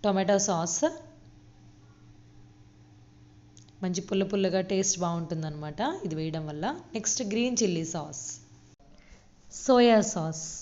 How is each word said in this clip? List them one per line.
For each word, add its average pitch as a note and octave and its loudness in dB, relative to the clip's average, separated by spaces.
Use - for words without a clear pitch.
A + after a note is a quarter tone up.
టొమాటో G3 4
సాస్. F3 0
మంచి F3+ 0
పుల్ల G3 2
పుల్లగా F#3+ 2
టేస్ట్ F#3+ 2
బాగుంటుందన్నమాట D#3 -4
ఇది D#3 -4
వేయడం D#3+ -4
వల్ల. D3+ -6
నెక్స్ట్ - -2
గ్రీన్ A#3+ 0
చిల్లీ E3+ 0
సాస్, D3+ -8
సోయా A#3+ 8
సాస్. D#3+ -4